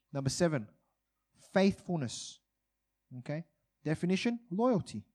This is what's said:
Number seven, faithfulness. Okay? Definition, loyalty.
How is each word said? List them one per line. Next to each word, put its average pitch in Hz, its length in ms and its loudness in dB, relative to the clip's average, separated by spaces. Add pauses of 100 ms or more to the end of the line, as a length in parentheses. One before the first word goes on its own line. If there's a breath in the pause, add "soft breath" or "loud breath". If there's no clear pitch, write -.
(120)
Number 139 180 -2
seven, 147 380 0 (840)
faithfulness. 185 880 0 (800)
Okay? 151 260 -8 (380)
Definition, 185 560 0 (100)
loyalty. 190 640 0